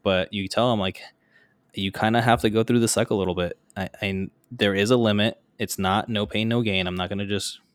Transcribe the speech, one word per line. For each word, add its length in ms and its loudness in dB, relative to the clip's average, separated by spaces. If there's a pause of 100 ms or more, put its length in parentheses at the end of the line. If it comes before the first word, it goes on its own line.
but 300 0
you 160 -4
tell 240 2
'em, 80 2
like, 200 -4 (720)
"You 180 -2
kinda 300 2
have 200 4
to 80 2
go 140 2
through 160 2
the 80 2
suck 220 0
a 40 2
little 200 -2
bit. 240 -4 (180)
I, 120 -6 (140)
I, 260 -4 (220)
there 240 2
is 160 2
a 80 6
limit. 420 2 (180)
It's 200 -6
not 320 0
no 160 -2
pain, 220 -2
no 140 0
gain. 240 0
I'm 100 -4
not 140 -4
gonna 160 -6
just 340 -6 (140)